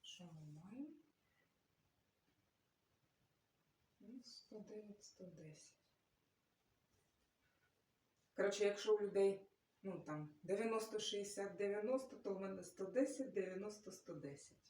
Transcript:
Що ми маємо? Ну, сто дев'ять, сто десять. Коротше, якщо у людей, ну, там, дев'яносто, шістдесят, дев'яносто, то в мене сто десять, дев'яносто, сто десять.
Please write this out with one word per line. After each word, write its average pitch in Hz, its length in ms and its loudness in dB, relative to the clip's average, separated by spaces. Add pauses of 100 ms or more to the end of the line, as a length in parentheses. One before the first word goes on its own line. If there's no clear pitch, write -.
(140)
Що 180 100 -14
ми 170 80 -14
маємо? 165 540 -10 (3250)
Ну, 240 240 -14
сто - 360 -14
дев'ять, 208 440 -12
сто - 200 -16
десять. 156 600 -16 (2500)
Коротше, 202 280 6
якщо 208 320 6
у 208 40 2
людей, 196 500 4 (320)
ну, 180 180 -4
там, 151 420 -6
дев'яносто, 214 560 2
шістдесят, 196 580 -2
дев'яносто, 214 600 2
то 196 180 -2
в 185 60 -2
мене 190 220 -4
сто - 220 -6
десять, 262 480 2
дев'яносто, 190 600 -2
сто - 220 -12
десять. 143 440 -10 (120)